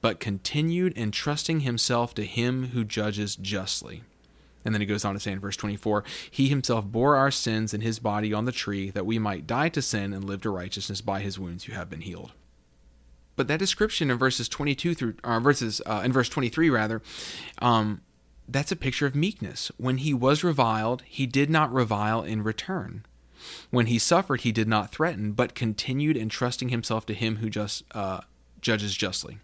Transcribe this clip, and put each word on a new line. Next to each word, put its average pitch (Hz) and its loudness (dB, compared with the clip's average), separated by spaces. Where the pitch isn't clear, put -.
but 110 0
continued 160 0
entrusting 147 0
himself 120 2
to - -4
him 127 0
who 120 0
judges 104 -2
justly." 95 -6
And 113 0
then 104 2
he 101 0
goes 101 0
on 101 0
to 98 -6
say 104 -4
in 95 -4
verse 101 -6
twenty-four, 104 0
"He 135 4
himself 127 2
bore 117 4
our 135 6
sins 110 0
in 107 -2
his 110 0
body 107 0
on 107 0
the 123 -2
tree, 98 -2
that 95 -2
we 113 2
might 98 -2
die 139 2
to 156 -2
sin 101 -2
and 98 -6
live 98 -6
to 110 -2
righteousness. 92 -6
By 98 -2
his 98 -6
wounds 90 -8
you 107 -12
have 90 -8
been 82 -12
healed." 85 -12
But 127 0
that 151 2
description 190 2
in 123 2
verses 123 2
twenty-two 147 0
through, 117 -2
uh, 117 2
verses, 120 4
uh, 107 -2
in 127 2
verse 123 4
twenty-three, 151 2
rather, 113 2
um, 110 4
that's 135 -2
a 180 -2
picture 139 0
of 131 0
meekness. 147 -2
"When 131 0
he 143 0
was 139 4
reviled, 120 2
he - -2
did 135 4
not 151 4
revile 110 2
in 107 -2
return. 110 -4
When 123 4
he 117 4
suffered, 170 4
he 120 2
did 110 2
not 107 0
threaten, 107 -2
but 117 0
continued 131 0
entrusting 120 -2
himself 113 -2
to 110 -2
him 110 0
who 110 -2
just, 104 -4
uh, 95 -4
judges 104 0
justly." - -4